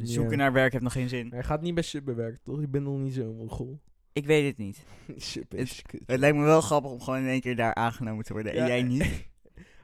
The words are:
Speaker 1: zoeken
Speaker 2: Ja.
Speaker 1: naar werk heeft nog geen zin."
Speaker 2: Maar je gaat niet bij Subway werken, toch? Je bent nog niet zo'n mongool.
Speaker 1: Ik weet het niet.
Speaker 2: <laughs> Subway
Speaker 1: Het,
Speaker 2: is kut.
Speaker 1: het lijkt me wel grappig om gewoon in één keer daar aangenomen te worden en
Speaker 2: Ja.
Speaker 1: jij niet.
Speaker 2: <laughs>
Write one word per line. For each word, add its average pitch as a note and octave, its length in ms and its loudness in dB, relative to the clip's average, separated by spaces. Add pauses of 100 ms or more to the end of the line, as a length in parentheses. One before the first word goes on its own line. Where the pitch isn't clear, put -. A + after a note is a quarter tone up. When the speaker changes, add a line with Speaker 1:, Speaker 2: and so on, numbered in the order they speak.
Speaker 1:
zoeken A#2 300 0
Speaker 2:
Ja. - 60 0
Speaker 1:
naar C#3 160 4
werk C3 180 6
heeft B2+ 120 -2
nog B2 100 -2
geen B2+ 160 -2
zin." B2 180 -6
Speaker 2:
Maar A#2+ 100 -12
je B2+ 60 -4
gaat D3+ 180 -2
niet F3 120 -2
bij E3 100 0
Subway C#3 320 -6
werken, A#2 280 -6
toch? C#3 160 -6
Je D3+ 80 -2
bent C#3 160 0
nog C#3 140 -4
niet C3+ 160 -4
zo'n A2+ 220 -4
mongool. A#2+ 440 -8 (340)
Speaker 1:
Ik D3 120 -2
weet D3+ 200 4
het C3+ 120 -2
niet. G2 260 -10 (220)
Speaker 2:
<laughs> - 120 -16
Subway - 420 -8
Speaker 1:
Het, B2 100 -4
Speaker 2:
is - 120 -14
kut. - 240 -12
Speaker 1:
het B2+ 140 2
lijkt D3 180 6
me D3 60 4
wel D#3 180 8
grappig D3 300 2
om A#2+ 100 -10
gewoon C3 180 -2
in C3 80 0
één C3 140 2
keer B2+ 140 -2
daar A2+ 200 2
aangenomen A2 500 -2
te - 80 -8
worden G#2+ 180 -4
en - 60 -2
Speaker 2:
Ja. B2 100 2
Speaker 1:
jij B2 160 2
niet. B2+ 220 2
Speaker 2:
<laughs> C#2+ 200 -2 (580)